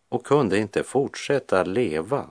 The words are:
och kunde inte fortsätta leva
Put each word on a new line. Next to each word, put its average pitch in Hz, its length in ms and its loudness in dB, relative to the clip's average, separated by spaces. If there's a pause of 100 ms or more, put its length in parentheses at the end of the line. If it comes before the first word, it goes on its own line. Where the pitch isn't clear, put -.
och - 160 -4
kunde 139 320 4
inte 107 260 -2
fortsätta 127 800 0
leva 101 680 -2